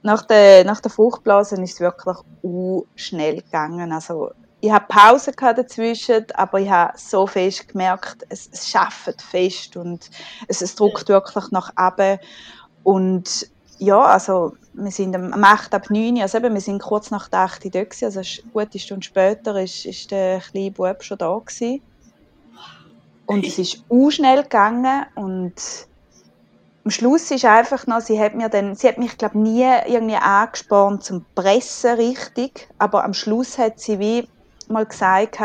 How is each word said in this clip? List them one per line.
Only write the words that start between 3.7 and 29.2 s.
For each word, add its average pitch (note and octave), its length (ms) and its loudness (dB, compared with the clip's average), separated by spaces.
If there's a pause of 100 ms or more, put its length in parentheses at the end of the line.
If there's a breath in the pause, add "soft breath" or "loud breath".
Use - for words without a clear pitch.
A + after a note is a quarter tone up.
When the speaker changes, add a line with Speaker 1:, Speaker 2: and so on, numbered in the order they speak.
Speaker 1:
Also D#3+ 400 -8 (300)
ich G#3+ 100 0
hab G#3 160 4
Pause A#3+ 460 6
gehabt A#3 260 0
dazwischen, A3+ 680 -2 (100)
aber G3 260 -2
ich G3 80 -4
hab F3 280 2
so G3 300 -2
fest F#3+ 400 -4
gemerkt, - 600 -6
es, - 220 -18
es - 180 -12
schafft - 520 -4
fest - 540 -6
und F3 340 -12 (380 loud breath)
es, - 140 -6
es F3 140 -8
drückt G#3 340 0
Speaker 2:
Ja. G3+ 60 4
Speaker 1:
wirklich G3 360 -2
nach F#3 260 -4
oben. F#3+ 400 0 (680 loud breath)
Und F#3 680 -2 (280)
ja, G3 240 4
also F#3 520 2 (200)
wir G3+ 180 -10
sind F#3+ 240 -6
am, F3+ 180 -8
am G3+ 100 0
acht G3+ 320 4
ab G3 140 -6
neun, A3+ 320 0
also G3 160 -2
eben, A#3 160 0
wir G3 80 -4
sind G3 200 -8
kurz G#3+ 300 -6
nach G3+ 160 -8
der F#3 140 -2
acht - 240 -4
dort F#3 80 -10 (160)
gewesen, - 160 -10
also G3 160 -6
es F#3 100 -12
ist - 120 -16
eine A3+ 100 -20
gute G#3+ 260 -6
Stunde F#3+ 260 -12
später G3+ 560 -2
ist, F#3 240 -10
ist - 260 -14
der F#3+ 280 -2
kleine G3 320 -10
Bub F#3 320 -6
schon G3 140 -12
da F3+ 200 -4
gewesen. A#3+ 440 -8 (1500 loud breath)
Und G3+ 180 -2
es F3+ 140 -8
ist - 300 -8
u C4 200 4
schnell C#4 340 2
gegangen B3 640 0 (100)
und F#3 380 -8 (1300)
am G#3+ 60 -2
Schluss C#4 380 0
ist C4+ 140 -2
einfach A#3+ 420 4
noch, A#3 140 -2
sie A3+ 180 -2
hat G#3+ 180 0
mir A3+ 120 -4
dann, G3+ 280 -2
sie - 120 0
hat A3 100 2
mich, A#3 200 -6
glaub, G#3 180 -6